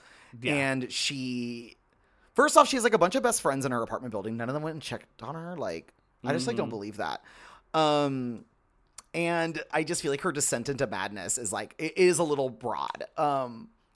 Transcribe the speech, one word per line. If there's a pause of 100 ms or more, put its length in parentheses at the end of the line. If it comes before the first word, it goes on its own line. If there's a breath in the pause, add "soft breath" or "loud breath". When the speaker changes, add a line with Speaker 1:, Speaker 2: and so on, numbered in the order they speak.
(400 loud breath)
Speaker 1:
Yeah.
Speaker 2:
And
she, (580 soft breath)
first
off,
she
has,
like,
a
bunch
of
best
friends
in
her
apartment
building.
None
of
them
went
and
checked
on
her.
Like, (320)
I
just,
like,
don't
Speaker 1:
Mm-hmm.
Speaker 2:
believe
that. (500 loud breath)
Um, (680)
and
I
just
feel
like
her
descent
into
madness
is,
like,
it
is
a
little
broad. (140)
Um, (280)